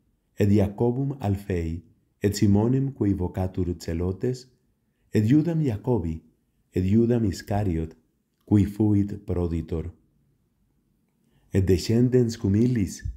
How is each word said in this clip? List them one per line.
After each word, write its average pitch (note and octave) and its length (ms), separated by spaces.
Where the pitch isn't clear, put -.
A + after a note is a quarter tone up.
et G#2 120
Iacobum A#2+ 680
Alfei, F2 640
et G2+ 120
Simonem, A#2+ 600
qui G2+ 180
vocatur F#2 680
Zelotes, F#2 680
et G#2+ 160
Iudam D#3 320
Iacobi, G2+ 640
et F#2 120
Iudam A2+ 400
Iscariot, F2+ 680
qui G#2 180
fuit G2+ 600
proditor. E2+ 640
Et G2 100
descendens A2+ 760
cum G2 180
illis, A2+ 480